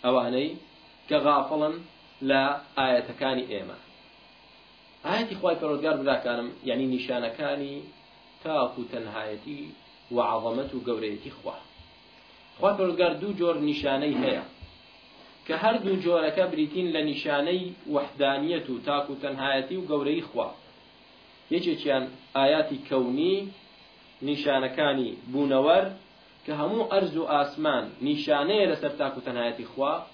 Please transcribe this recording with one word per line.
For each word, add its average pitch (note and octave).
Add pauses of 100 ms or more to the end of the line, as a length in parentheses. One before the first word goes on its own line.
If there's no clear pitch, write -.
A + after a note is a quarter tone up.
ئەوانەی B2+ (580)
کە D3+ (100)
غافڵن C#3+ (540)
لە C3+ (340)
ئاەتەکانی B2+
ئێمە. G2 (1300)
ئاەتی G3+
خوای E3
پەروەردگار، D3+
براکانم، A#2+ (160)
یعنی B2+
نیشانەکانی C#3 (720)
تاق D3
و A#2+
تەنهایەتی A2 (520)
و A#2+ (120)
عەظەمەت A2+
و A#2
گەورەیەتی A2
خوا. - (1040)
خوای G3+
پەروەردگار F3
دوو G3+
جۆر E3+ (120)
نیشانەی C#3+
هەیە C3 (1040)
کە D#3+ (100)
هەردوو G3
جۆرەکە E3+
بریتین D#3
لە D#3
نیشانەی D#3 (200)
وەحدانیەت C#3+
و A#2+
تاق C#3+
و C3+
تەنهایەتی C3+
و F3+
گەورەی D3
خوا. - (1040)
یەکێکیان D3 (320)
ئاياتی D3 (100)
کەونی، C#3 (920)
نیشانەکانی C3+ (220)
بوونەوەر، C#3+ (580)
کە D3+
هەموو A3+
ئەرز F3+
و E3
ئاسمان C#3+ (220)
نیشانەیە D3+
لەسەر D3
تاک C3+
و B2
تەنهایەتی A#2+
خوا. C#3 (200)